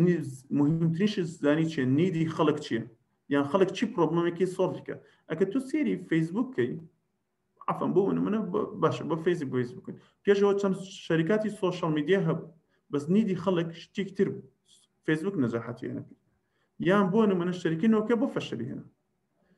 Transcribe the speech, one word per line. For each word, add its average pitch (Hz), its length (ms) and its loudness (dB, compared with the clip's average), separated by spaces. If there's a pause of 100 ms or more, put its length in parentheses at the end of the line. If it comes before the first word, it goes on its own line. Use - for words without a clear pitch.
نی-، 170 200 2 (260)
مهمترینش 160 640 2 (280)
زانی 151 300 4
چیە؟ 131 120 0 (140)
نیدی 165 260 2 (100)
خەڵک 151 300 2
چییە؟ 110 180 -2 (480)
یان 143 200 2
خەڵک 190 260 4
چی - 160 0
پرۆبلەمێکی 170 640 2
سۆڵڤ 151 240 0
بکە؟ - 180 -12 (320)
ئەگە 170 240 0
تۆ 269 60 0 (100)
سێری 254 260 0 (140)
فەیسبووک 165 420 0
بکەی، 123 220 -2 (960)
عەفەن، 147 260 -2
بۆ 180 60 6 (160)
نمونە 190 240 0 (120)
بە-، - 160 -2 (120)
باشە، 147 300 0
بە 165 140 0
فەیسبووک، 160 300 -2
فەیسبووک 123 300 -4
بکەین. - 140 -14 (260)
پێشەوە 202 360 4
چەند 190 160 0 (300)
شەریکاتی 190 520 0
سۆشەڵ 175 400 -2
میدیا 175 300 2
هەبوو، - 200 -4 (420)
بەس 143 140 -2 (100)
نیدی 190 280 2
خەڵک 170 260 0 (140)
شتێکی - 340 -8
تر 196 160 2
بوو. - 160 -12 (560)
فەیسبووک 160 380 0
نەجاحەتی 117 460 -4
هێنا 120 200 -8
کرد. - 120 -20 (600)
یان 190 320 4
بۆ 220 80 4 (100)
نمونە 180 300 0
شەریکی 165 340 0
نۆکیا 220 260 2
بۆ 277 140 0
فەشەلی 120 360 -6
هێنا. - 160 -12 (720)